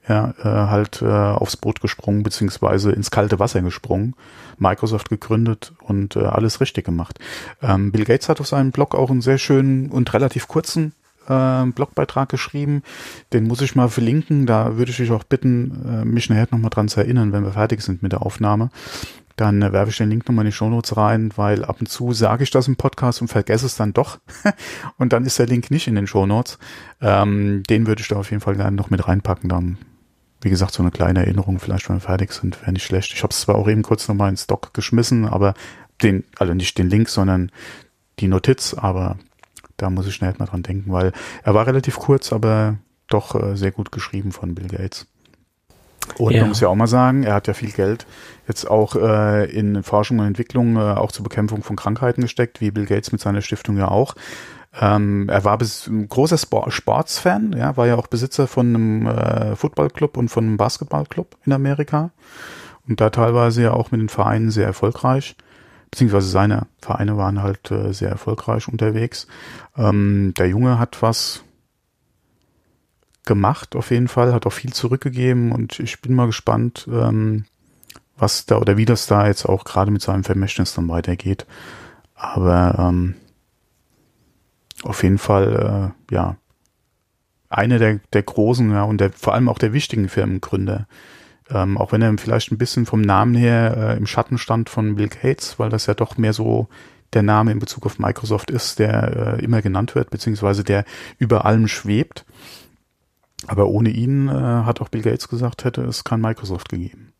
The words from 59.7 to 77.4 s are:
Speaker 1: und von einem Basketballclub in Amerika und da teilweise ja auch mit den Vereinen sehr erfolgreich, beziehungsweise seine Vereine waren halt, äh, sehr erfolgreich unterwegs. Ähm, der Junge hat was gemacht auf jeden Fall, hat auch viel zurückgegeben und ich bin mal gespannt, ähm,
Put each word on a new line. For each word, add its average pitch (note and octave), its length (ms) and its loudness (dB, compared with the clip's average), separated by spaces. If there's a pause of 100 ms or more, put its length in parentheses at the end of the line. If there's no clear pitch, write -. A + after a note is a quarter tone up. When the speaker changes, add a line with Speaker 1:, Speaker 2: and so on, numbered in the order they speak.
Speaker 1:
und A#2+ 140 -2
von A2 160 0
einem A2 120 0
Basketballclub - 760 -4 (100)
in C#3 60 0
Amerika C#3+ 600 -2 (760)
und A2+ 140 0
da A2 80 6
teilweise A#2 540 2
ja A2+ 100 4
auch - 180 0
mit A#2 80 0
den A2 80 -2
Vereinen A2 420 0
sehr G#2+ 160 2
erfolgreich, B2+ 720 -2 (560)
beziehungsweise G2 380 2
seine G#2 380 2 (120)
Vereine G#2 380 -2
waren G2 260 -2
halt, G2 260 -4
äh, G2+ 220 -2
sehr G2 180 -4
erfolgreich A2 600 -4
unterwegs. A2+ 580 -2 (500)
Ähm, G2+ 600 2
der F2+ 100 2
Junge A#2 320 2
hat - 220 -2
was - 420 -2 (1800)
gemacht A#2 500 0
auf B2 160 -4
jeden A#2+ 160 2
Fall, B2 260 2
hat A#2 120 0
auch G#2+ 80 0
viel - 180 -8
zurückgegeben B2 800 0
und A2+ 300 -4
ich - 200 -8
bin B2+ 140 0
mal B2 120 4
gespannt, A2+ 600 -2
ähm, A2 540 0 (720)